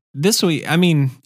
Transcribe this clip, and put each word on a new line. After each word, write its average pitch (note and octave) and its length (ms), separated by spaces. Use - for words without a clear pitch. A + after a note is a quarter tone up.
this F3+ 300
week, E3 260
I D3 60
mean, D#3+ 360